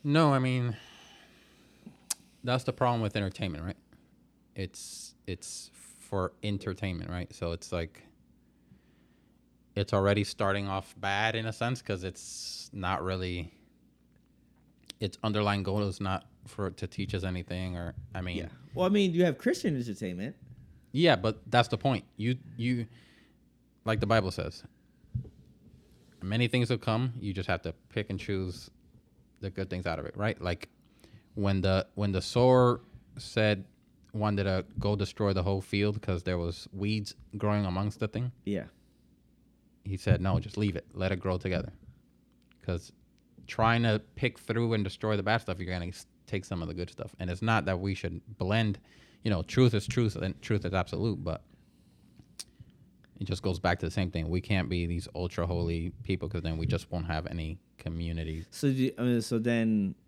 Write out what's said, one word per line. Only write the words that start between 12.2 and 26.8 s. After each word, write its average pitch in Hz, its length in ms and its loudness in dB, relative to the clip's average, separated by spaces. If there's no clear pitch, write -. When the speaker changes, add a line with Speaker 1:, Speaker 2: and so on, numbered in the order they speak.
Speaker 1:
not 92 280 -2
really, 90 520 -4
its 98 240 -4
underlying 104 400 2
goal 98 200 0
is 98 180 -4
not 95 280 -4
for 98 200 -4
it 85 100 -6
to - 80 -6
teach 98 300 -6
us 92 80 -2
anything, 90 540 -4
or, 87 180 -8
I 95 60 -8
mean 90 160 -6
Speaker 2:
Yeah. - 140 -6
Well, 180 120 2
I 190 40 4
mean, 196 240 4
you 175 100 6
have 160 140 4
Christian 233 400 0
entertainment. 104 580 -6
Speaker 1:
Yeah, 156 240 6
but 104 340 -2
that's 120 200 4
the 113 80 0
point. 131 260 2
You, 123 200 0
you, 120 300 -2
like 110 160 2
the 110 40 2
Bible 95 260 4
says, - 320 -6
many 110 280 2
things 123 200 4
will 120 80 4
come. 120 440 0